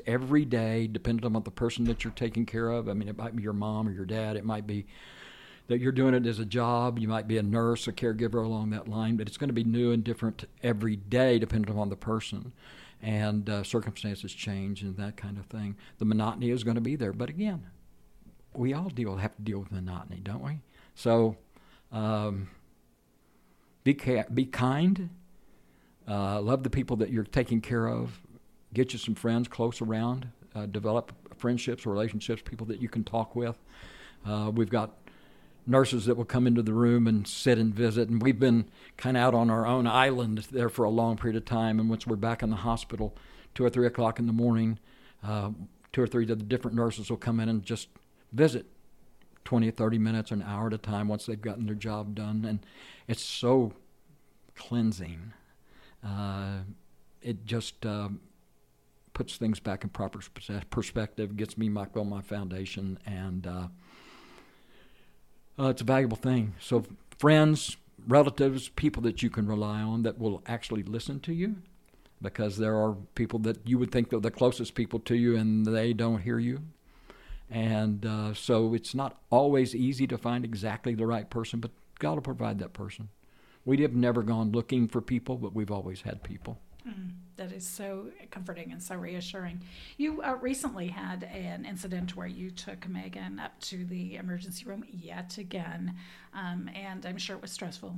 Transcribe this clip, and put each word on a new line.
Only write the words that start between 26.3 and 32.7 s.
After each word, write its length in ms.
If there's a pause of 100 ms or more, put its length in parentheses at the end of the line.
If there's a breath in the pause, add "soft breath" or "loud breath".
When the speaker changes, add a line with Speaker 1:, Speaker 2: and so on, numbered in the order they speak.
Speaker 1:
love 220
the 80
people 260
that 140
you're 120
taking 380
care 260
of. 320 (540)
Get 180
you 60
some 160
friends 340
close 360
around. 460 (260)
Uh, 100
develop 480 (240)
friendships, 480
relationships, 580
people 220
that 160